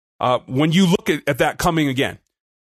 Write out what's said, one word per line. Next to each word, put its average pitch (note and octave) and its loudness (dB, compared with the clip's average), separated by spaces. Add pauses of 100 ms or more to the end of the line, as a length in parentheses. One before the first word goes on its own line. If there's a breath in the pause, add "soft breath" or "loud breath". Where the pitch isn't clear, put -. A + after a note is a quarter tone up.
(200)
Uh, B2 0
when D3+ 0
you F#3+ 4
look - -2
at, D3+ -2
at C#3+ -2
that D3+ 0
coming D#3+ 0
again, B2+ -4 (440)